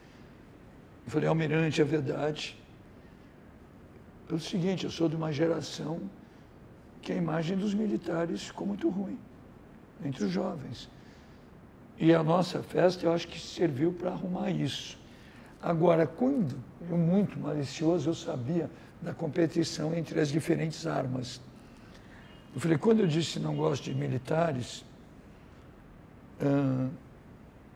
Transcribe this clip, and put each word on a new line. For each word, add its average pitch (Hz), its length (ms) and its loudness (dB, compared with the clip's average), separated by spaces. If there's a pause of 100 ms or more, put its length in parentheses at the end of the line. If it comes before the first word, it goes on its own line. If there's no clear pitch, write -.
(1080)
Eu - 40 -12
falei, 151 180 0
"Almirante, 160 520 2
é 151 40 8
verdade. 143 720 -2 (1700)
Pelo 165 120 -2
seguinte, 175 440 -2
eu - 60 -4
sou 165 180 0
de 160 80 -4
uma 156 160 -2
geração 160 680 -2 (1000)
que 180 100 -4
a 185 40 -2
imagem 165 400 0
dos 202 180 0
militares 170 720 -2
ficou - 220 -6
muito 165 220 0
ruim 190 300 -4 (880)
entre 139 200 -4
os 196 60 0
jovens. 170 580 -4 (1080)
E 160 160 6
a 160 80 4
nossa 160 400 2
festa, 180 420 2
eu 165 80 4
acho 170 160 0
que - 100 -12
serviu 165 540 0
pra 180 200 -4
arrumar 190 380 -4
isso." - 480 -4 (640)
Agora, 165 440 6
quando 240 500 0 (320)
eu, 170 80 -2
muito 170 420 4
malicioso, 151 680 0
eu 165 60 2
sabia 156 560 -2 (320)
da 170 100 -8
competição 160 800 0
entre 160 240 -4
as 151 120 4
diferentes 156 560 0
armas. 131 520 -4 (1160)
Eu 135 60 -6
falei, 160 180 4
"Quando 220 220 6
eu 202 60 4
disse 156 320 0
não 156 160 -2
gosto 151 300 0
de 143 100 -4
militares, 139 920 -2 (1600)
ah, 135 480 2 (880)